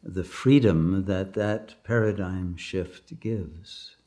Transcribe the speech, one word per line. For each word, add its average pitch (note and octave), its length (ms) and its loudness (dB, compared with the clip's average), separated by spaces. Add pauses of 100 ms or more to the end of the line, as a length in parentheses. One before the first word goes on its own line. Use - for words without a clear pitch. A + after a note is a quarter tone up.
the F#2 200 -6
freedom F#2+ 800 4
that F#2+ 280 -2
that G#2+ 500 -4
paradigm F#2 720 -2
shift - 640 -8
gives. F2+ 760 -8 (120)